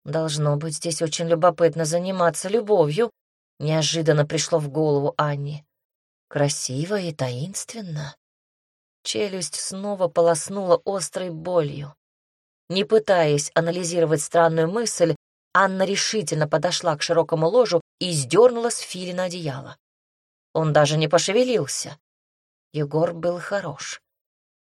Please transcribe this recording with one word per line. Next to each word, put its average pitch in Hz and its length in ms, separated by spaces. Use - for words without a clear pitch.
«Должно 151 540
быть, 156 180
здесь 165 260
очень 165 260
любопытно 165 580
заниматься 175 640
любовью», 208 640
неожиданно 151 640
пришло 160 320
в 151 120
голову 143 480
Анне. 147 480
«Красиво 143 720
и 170 140
таинственно». 151 1000
Челюсть 190 520
снова 190 520
полоснула 170 800
острой 185 440
болью. 160 640
Не 185 140
пытаясь 180 680
анализировать 165 680
странную 165 500
мысль, 185 440
Анна 190 300
решительно 185 640
подошла 160 480
к 147 60
широкому 160 460
ложу 185 340
и 180 120
сдернула 226 580
с 226 100
Филина 180 460
одеяло. 160 520
Он 160 180
даже 151 260
не 151 100
пошевелился. 190 920
Егор 151 400
был 175 260
хорош. - 640